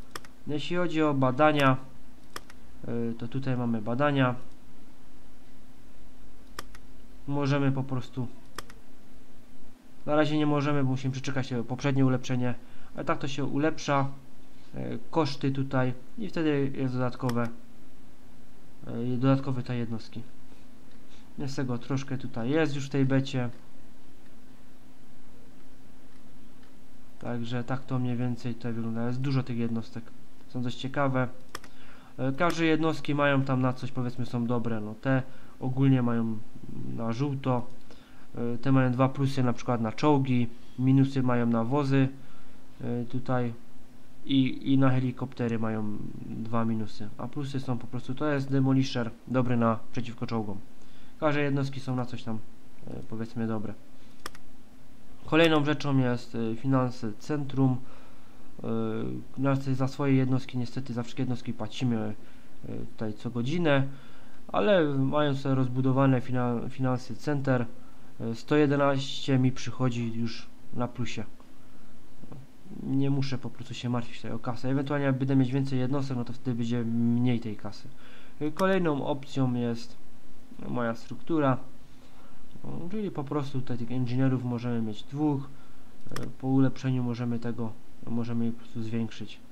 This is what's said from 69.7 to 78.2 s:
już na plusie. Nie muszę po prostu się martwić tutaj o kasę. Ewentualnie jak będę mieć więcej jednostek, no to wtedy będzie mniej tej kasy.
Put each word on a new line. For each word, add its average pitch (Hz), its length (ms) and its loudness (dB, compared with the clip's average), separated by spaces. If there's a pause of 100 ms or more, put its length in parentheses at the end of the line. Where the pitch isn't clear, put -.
już 117 340 0 (280)
na 120 140 2
plusie. 117 360 0 (1600)
Nie 135 280 2
muszę 135 280 2
po 127 120 -4
prostu - 240 -6
się 123 140 -4
martwić 120 280 0
tutaj - 160 -2
o 117 60 0
kasę. 123 300 0
Ewentualnie 139 380 0
jak 131 120 4
będę 135 180 4
mieć 127 160 6
więcej 135 260 2
jednostek, 135 380 2
no 120 80 -2
to 120 80 0
wtedy 117 240 0
będzie 120 280 0
mniej 117 560 4
tej 107 160 -4
kasy. - 320 -4 (520)